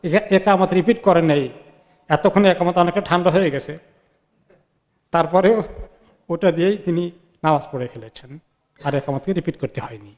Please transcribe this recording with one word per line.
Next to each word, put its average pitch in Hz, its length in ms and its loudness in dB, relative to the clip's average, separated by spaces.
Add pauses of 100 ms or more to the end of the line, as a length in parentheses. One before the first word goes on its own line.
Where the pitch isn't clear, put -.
একা-, 185 320 0
একামত 190 380 4
রিপিট 185 280 2
করেন 170 240 4
নাই। 143 240 0 (580)
এতক্ষণে 190 420 2
একামত 180 280 0
অনেকটা 175 240 0
ঠান্ডা 175 280 0
হয়ে 170 220 2
গেছে, 143 260 -8 (1300)
তারপরেও 180 520 2 (680)
ওটা 170 220 0
দিয়েই 185 260 0
তিনি 175 340 -4 (320)
নামাজ 151 180 2 (100)
পড়ে 123 160 -8
ফেলেছেন, 123 520 -20 (440)
আর 143 100 -2
একামতকে 139 400 -4
রিপিট 170 260 -6
করতে 120 220 -8
হয়নি। 104 360 -16